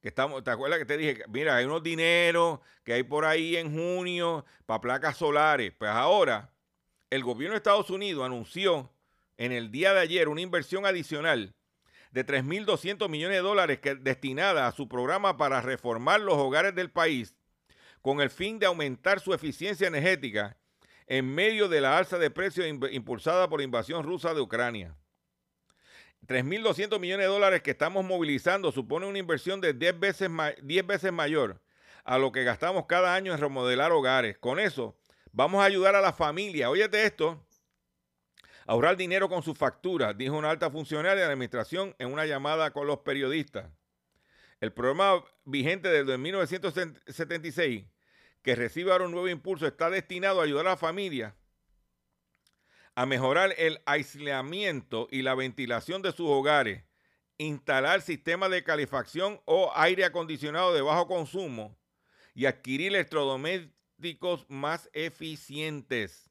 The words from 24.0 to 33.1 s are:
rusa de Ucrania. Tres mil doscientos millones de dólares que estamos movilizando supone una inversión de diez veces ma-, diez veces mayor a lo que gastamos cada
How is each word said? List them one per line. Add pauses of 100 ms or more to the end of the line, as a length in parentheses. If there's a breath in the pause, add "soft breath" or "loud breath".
rusa
de
Ucrania. (1300 soft breath)
Tres
mil
doscientos
millones
de
dólares
que
estamos
movilizando
supone
una
inversión
de
diez
veces
ma-, (100)
diez
veces
mayor (440 soft breath)
a
lo
que
gastamos
cada